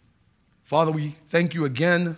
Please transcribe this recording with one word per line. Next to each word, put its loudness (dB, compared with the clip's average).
Father, 2
we -6
thank 0
you -2
again 0